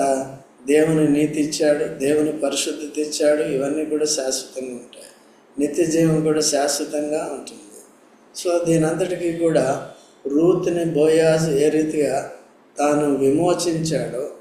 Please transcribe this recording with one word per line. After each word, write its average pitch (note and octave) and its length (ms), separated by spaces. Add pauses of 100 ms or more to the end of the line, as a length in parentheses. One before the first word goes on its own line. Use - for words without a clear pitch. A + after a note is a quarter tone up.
(680)
దేవుని D#3 420
నీతి D3+ 320
ఇచ్చాడు, D3+ 440
దేవుని D3+ 480
పరిశుద్ధత D3 680
ఇచ్చాడు. D3+ 440
ఇవన్నీ C#3+ 420
కూడా D3+ 200
శాశ్వతంగా C3 680
ఉంటాయి. - 320 (540)
నిత్య D3 260
జీవం D#3+ 380
కూడా D#3 180
శాశ్వతంగా D3+ 920
ఉంటుంది. A2+ 300 (760)
So, E3+ 300
దీని D#3+ 200
అంతటికీ F3 460
కూడా D3+ 560 (380)
రూత్ని E3+ 580
బోయాజు D#3+ 680
ఏ C#3+ 180
రీతిగా D3+ 600 (480)
తాను D3 360
విమోచించాడో, D3+ 1120 (120)